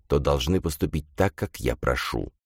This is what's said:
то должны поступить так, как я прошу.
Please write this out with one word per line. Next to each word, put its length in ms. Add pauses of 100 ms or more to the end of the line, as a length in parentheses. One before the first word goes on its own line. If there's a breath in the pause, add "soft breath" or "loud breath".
то 100
должны 420
поступить 540
так, 220
как 240
я 160
прошу. 560 (140)